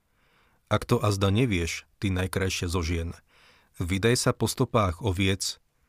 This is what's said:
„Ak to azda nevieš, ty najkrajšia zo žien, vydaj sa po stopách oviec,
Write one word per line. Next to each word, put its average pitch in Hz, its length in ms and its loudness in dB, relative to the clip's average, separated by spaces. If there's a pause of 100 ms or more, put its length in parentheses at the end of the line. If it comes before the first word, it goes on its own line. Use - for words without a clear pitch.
(720)
„Ak 107 160 0
to 120 160 2
azda 98 320 2
nevieš, 101 640 0
ty 95 160 -2
najkrajšia 92 560 -2
zo 87 160 -2
žien, 85 240 -4 (720)
vydaj 98 320 2
sa 127 160 0
po 117 160 0
stopách 107 560 0
oviec, 98 560 -2 (300)